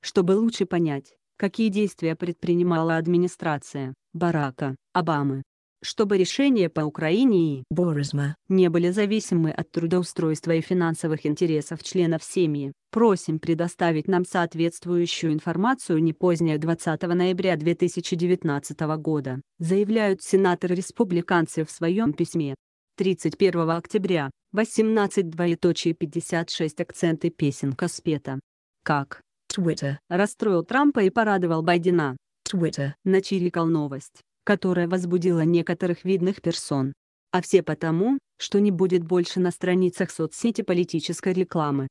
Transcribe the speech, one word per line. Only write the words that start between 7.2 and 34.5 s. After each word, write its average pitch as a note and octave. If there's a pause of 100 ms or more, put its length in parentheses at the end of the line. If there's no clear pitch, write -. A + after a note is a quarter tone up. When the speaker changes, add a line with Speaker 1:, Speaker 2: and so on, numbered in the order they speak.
Speaker 1:
и B2+
Speaker 2:
Burisma. D3 (160)
Speaker 1:
не F#3
были E3+
зависимы G3
от -
трудоустройства E3
и E3
финансовых E3
интересов D#3
членов E3
семьи, D3 (160)
просим G3
предоставить E3
нам F3+
соответствующую E3+
информацию E3+
не D#3+
позднее E3
двадцатого E3
ноября F3+
две D#3+
тысячи F3
девятнадцатого D#3
года, C#3+ (180)
заявляют G3
сенаторы-республиканцы F3+
в -
своем F3
письме. D3+ (440)
Тридцать F3+
первого E3+
октября, E3+ (220)
восемнадцать G#3
двоеточие E3+
пятьдесят E3
шесть D#3+
акценты E3
песенка C#3+
спета. C#3+ (460)
Как C#3+ (280)
Speaker 2:
Twitter. D#3 (160)
Speaker 1:
расстроил F#3+
Трампа C4
и F#3+
порадовал F#3
Байдена. E3+ (280)
Speaker 2:
Twitter. D#3 (140)
Speaker 1:
Начирикал F#3
новость, D3 (220)
которая F3+